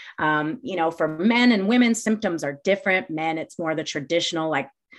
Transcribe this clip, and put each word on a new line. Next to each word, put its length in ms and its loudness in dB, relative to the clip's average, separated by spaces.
Um, 420 0
you 140 -8
know, 160 2
for 160 -2
men 440 4
and 160 2
women, 280 4
symptoms 480 -2
are 200 -6
different. 460 0
Men, 300 -4
it's 180 -10
more 160 -2
the 100 -4
traditional, 680 -2
like, 180 -2